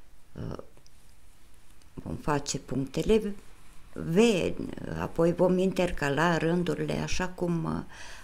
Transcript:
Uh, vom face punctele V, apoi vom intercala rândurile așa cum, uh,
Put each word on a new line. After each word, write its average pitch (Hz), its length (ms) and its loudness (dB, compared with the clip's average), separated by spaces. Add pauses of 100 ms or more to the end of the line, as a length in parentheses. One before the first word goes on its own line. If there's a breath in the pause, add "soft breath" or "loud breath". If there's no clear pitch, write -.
(320 loud breath)
Uh, - 260 -8 (1400)
vom - 200 -8
face 143 440 -2
punctele 175 760 2 (580)
V, 160 240 -2 (840)
apoi 170 320 4
vom 180 260 6
intercala 175 760 4
rândurile 156 560 2
așa 151 360 0
cum, 175 360 0
uh, - 160 -2 (440 loud breath)